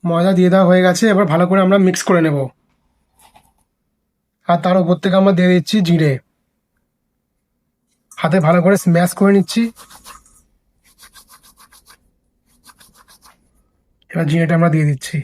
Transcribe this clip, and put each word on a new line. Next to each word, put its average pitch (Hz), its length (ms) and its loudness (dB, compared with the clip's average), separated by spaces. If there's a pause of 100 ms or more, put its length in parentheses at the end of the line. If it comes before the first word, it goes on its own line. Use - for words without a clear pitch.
ময়দা 170 280 0
দিয়ে 180 160 2
দেওয়া 190 160 2
হয়ে 185 160 4
গেছে। 185 280 0
এবার 196 160 2
ভালো 170 220 0
করে 190 140 0
আমরা 190 160 2
মিক্স 185 260 0
করে 175 180 0
নেব। 143 260 -2 (2000)
আর 170 140 0
তার 185 160 0
উপর 175 180 0
থেকে 185 200 -4
আমরা 196 160 2
দিয়ে 180 160 0
দিচ্ছি 185 340 0
জিরে। 160 380 0 (2000)
হাতে 170 220 -2
ভালো 170 220 2
করে 190 160 2
স্ম্যাশ 175 360 0
করে 202 200 2
নিচ্ছি। 196 280 0 (4000)
এবার 165 180 -4
জিরেটা 165 280 0
আমরা 165 140 2
দিয়ে 156 160 -2
দিচ্ছি। 147 380 -6